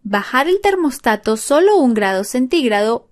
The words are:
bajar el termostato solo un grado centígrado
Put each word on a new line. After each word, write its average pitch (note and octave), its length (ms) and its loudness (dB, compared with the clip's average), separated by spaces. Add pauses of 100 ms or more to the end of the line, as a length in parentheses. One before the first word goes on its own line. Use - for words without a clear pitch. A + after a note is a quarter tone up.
bajar G3+ 440 -2
el F#4 140 2
termostato C4 760 -2
solo F#4 400 2
un B3+ 160 2
grado G3 300 -2
centígrado A#3+ 880 -2